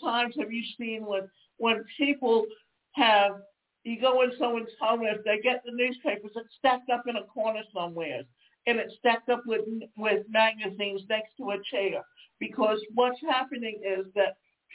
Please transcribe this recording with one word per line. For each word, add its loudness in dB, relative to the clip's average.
times 0
have -4
you -4
seen -8
when, -4
when 2
people 4
have, 6
you -6
go 4
in 4
someone's -2
home, 2
and 0
if -10
they 0
get 0
the -12
newspapers, -2
it's -12
stacked 2
up 0
in -4
a -6
corner -4
somewhere, -6
and 2
it's -6
stacked 2
up 2
with, 0
with 0
magazines 0
next -4
to -6
a -2
chair? -2
Because 0
what's 2
happening -2
is -2
that 2